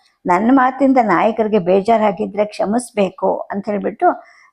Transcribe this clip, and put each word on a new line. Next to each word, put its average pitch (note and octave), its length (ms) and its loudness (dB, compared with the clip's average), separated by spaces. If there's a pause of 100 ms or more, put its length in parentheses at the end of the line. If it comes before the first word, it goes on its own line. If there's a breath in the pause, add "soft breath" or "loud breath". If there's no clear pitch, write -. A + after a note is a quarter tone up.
(260 soft breath)
ನನ್ನ F#3+ 280 2
ಮಾತಿಂದ C4 480 2
ನಾಯಕರಿಗೆ G#3+ 580 0
ಬೇಜಾರಾಗಿದ್ರೆ G3 880 0
ಕ್ಷಮಿಸ್ಬೇಕು" G3+ 920 -4
ಅಂತ - 320 -8
ಹೇಳ್ಬಿಟ್ಟು, G#3+ 540 -2 (300 loud breath)